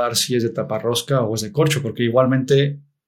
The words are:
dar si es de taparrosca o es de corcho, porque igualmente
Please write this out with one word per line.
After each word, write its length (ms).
dar 120
si 200
es 80
de 60
taparrosca 720
o 120
es 80
de 100
corcho, 300
porque 220
igualmente 800